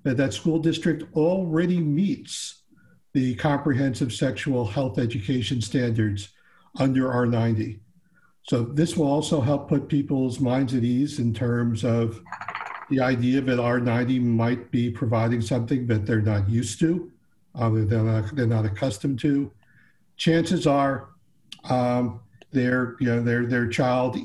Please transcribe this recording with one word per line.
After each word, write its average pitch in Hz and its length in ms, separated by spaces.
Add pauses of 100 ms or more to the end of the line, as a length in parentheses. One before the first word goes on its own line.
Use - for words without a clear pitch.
that 131 160
that 135 160
school 160 240
district 160 460 (120)
already 175 640
meets - 840 (500)
the 127 220
comprehensive 135 760
sexual 131 540
health 131 320
education 123 640
standards 110 680 (500)
under 131 320
R 123 160
ninety. 113 520 (600)
So 120 220
this 147 340
will 156 100
also 151 320
help 143 300
put 143 180
people's 131 520
minds 131 340
at 123 100
ease 127 360
in 117 120
terms 120 520
of 117 360 (680)
the 131 120
idea 127 400
that 127 180
R 120 200
ninety 120 380
might 120 540
be 120 180
providing 117 520
something 123 460
that 110 180
they're 110 160
not 104 280
used 117 300
to, 170 320 (420)
uh, 117 180
that 110 180
they're 113 120
not, 110 340
they're 127 120
not 113 180
accustomed 131 540
to. 143 320 (640)
Chances 165 500
are, 139 440 (560)
um, 123 560 (300)
their, 127 500
you 127 60
know, 117 140
their, 120 240
their 120 220
child 127 580